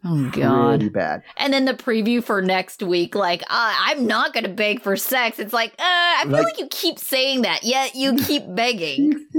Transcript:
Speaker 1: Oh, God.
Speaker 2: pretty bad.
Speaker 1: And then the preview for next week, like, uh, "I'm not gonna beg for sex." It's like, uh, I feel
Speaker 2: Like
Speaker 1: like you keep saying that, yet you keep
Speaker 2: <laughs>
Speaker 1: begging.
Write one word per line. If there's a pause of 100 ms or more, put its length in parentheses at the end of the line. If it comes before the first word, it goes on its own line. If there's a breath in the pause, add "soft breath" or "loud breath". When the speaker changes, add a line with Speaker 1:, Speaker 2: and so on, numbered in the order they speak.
Speaker 1:
Oh,
God.
Speaker 2:
pretty
bad. (140 loud breath)
Speaker 1:
And
then
the
preview
for
next
week,
like,
uh,
"I'm
not
gonna
beg
for
sex."
It's
like,
uh,
I
feel
Speaker 2:
Like
Speaker 1:
like
you
keep
saying
that,
yet
you
keep
Speaker 2:
<laughs>
Speaker 1:
begging. (120)